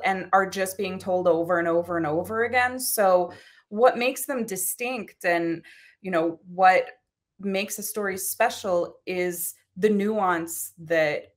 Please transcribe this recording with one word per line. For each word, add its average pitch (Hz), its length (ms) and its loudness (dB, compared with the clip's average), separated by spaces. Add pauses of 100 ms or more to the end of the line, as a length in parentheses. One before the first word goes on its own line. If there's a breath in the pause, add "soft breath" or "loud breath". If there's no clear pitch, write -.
and 190 280 -2
are 196 160 4
just 190 280 -4
being 185 220 -6
told 180 300 0
over 170 300 2
and 170 100 0
over 170 280 0
and 165 100 -2
over 180 380 -2
again. 247 340 0
So 185 540 2 (360 loud breath)
what 233 300 4
makes 254 280 -2
them 254 200 -4
distinct 220 800 -6
and, 170 380 0 (400 loud breath)
you 185 80 -8
know, 165 300 0 (120)
what 185 380 6 (500)
makes 196 380 -4
a 202 40 -10
story 196 340 -6
special 190 920 -2
is 180 480 -4 (220 soft breath)
the 214 140 2
nuance 196 880 0
that 156 580 0